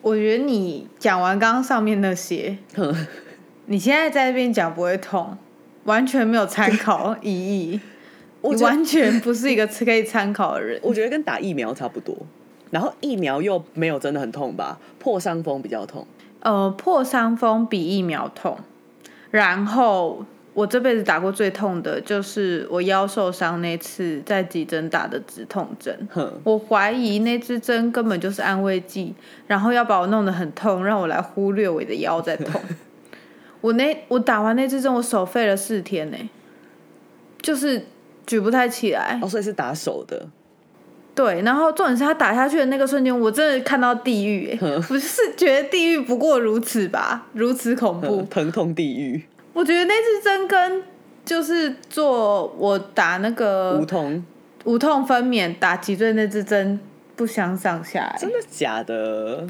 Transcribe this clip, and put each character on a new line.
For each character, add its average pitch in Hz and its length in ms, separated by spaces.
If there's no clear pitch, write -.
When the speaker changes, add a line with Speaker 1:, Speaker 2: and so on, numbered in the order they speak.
Speaker 1:
我 220 80
觉 214 220
得 269 60
你 190 440
讲 190 220
完 185 180
刚 226 160
刚 254 100
上 254 200
面 214 160
那 190 160
些， 180 420
Speaker 2:
哼。 165 200
Speaker 1:
你 208 120
现 233 160
在 311 160
在 262 200
那 - 40
边 247 200
讲 165 200
不 170 80
会 175 180
痛， 165 380
完 220 240
全 254 180
没 226 120
有 208 80
参 208 320
考 202 440
意 208 80
义。 185 480
Speaker 2:
<laughs> - 280
我 220 160
觉 226 100
得 233 60
Speaker 1:
你 294 60
完 320 80
全 262 340
不 233 140
是 247 180
一 233 60
个 214 100
可 226 260
以 220 120
参 208 260
考 196 220
的 87 80
人。 110 200
Speaker 2:
我 220 120
觉 214 100
得 247 60
跟 302 140
打 131 140
疫 185 160
苗 117 200
差 120 160
不 - 100
多， - 160
然 160 100
后 - 200
疫 254 160
苗 143 240
又 185 200
没 160 140
有 147 120
真 143 140
的 143 80
很 117 100
痛 120 240
吧， 73 240
破 214 200
伤 165 240
风 139 180
比 - 60
较 107 180
痛。 - 220
Speaker 1:
呃， 196 380
破 320 260
伤 233 320
风 226 300
比 190 200
疫 190 160
苗 143 320
痛。 - 240
然 202 340
后 208 600
我 208 120
这 240 140
辈 240 160
子 214 80
打 165 160
过 190 100
最 196 220
痛 190 300
的 - 180
就 202 220
是 190 500
我 180 100
腰 190 240
受 196 240
伤 170 300
那 170 200
次 165 460
在 196 160
急 175 220
诊 160 260
打 - 160
的 - 220
止 - 160
痛 - 240
针。 - 360
Speaker 2:
哼。 156 180
Speaker 1:
我 220 120
怀 214 320
疑 226 300
那 233 200
支 240 200
针 233 320
根 233 160
本 190 140
就 190 100
是 196 100
安 196 220
慰 190 160
剂， 180 340
然 202 140
后 233 140
要 240 100
把 208 160
我 180 80
弄 214 160
得 190 80
很 175 220
痛， 190 320
让 208 120
我 180 100
来 175 140
忽 196 300
略 202 160
我 160 160
的 - 120
腰 165 260
在 165 160
痛。 156 240
Speaker 2:
<laughs> - 80
Speaker 1:
我 226 140
那， 294 340
我 247 120
打 220 200
完 220 160
那 262 120
支 269 120
针， 254 140
我 240 80
手 220 240
废 226 220
了 196 100
四 196 240
天 170 300
欸， 240 180
就 311 140
是 262 280
举 226 140
不 208 120
太 247 180
起 240 220
来。 151 280
Speaker 2:
哦， 196 80
所 208 120
以 202 40
是 208 80
打 139 220
手 101 340
的。 - 200
Speaker 1:
对， 196 260
然 240 140
后 311 160
重 320 160
点 247 100
是 262 60
他 302 100
打 240 220
下 262 120
去 294 100
的 277 100
那 269 100
个 269 80
瞬 269 180
间， 254 160
我 220 120
真 294 200
的 262 100
看 262 200
到 247 140
地 226 320
狱 202 240
欸。 233 60
Speaker 2:
哼。 156 180
Speaker 1:
我 170 180
就 277 60
是 330 360
觉 339 160
得 277 180
地 339 180
狱 330 120
不 247 160
过 269 240
如 226 200
此 220 280
吧， - 460
如 240 180
此 247 240
恐 196 240
怖。 208 180
Speaker 2:
哼， 190 100
疼 160 240
痛 165 240
地 147 200
狱。 139 280
Speaker 1:
我 339 140
觉 311 80
得 349 120
那 403 100
支 440 280
针 392 240
跟 370 360
就 330 160
是 302 340
做 226 560
我 196 180
打 180 400
那 208 140
个 190 480
Speaker 2:
无 156 40
痛。 160 400
Speaker 1:
无 233 120
痛 277 260
分 254 240
娩 185 300
打 180 180
脊 185 220
椎 220 160
那 214 140
支 208 160
针 202 360
不 233 100
相 190 320
上 170 260
下 165 200
欸。 - 160
Speaker 2:
真 381 120
的 480 60
假 113 320
的？ 110 680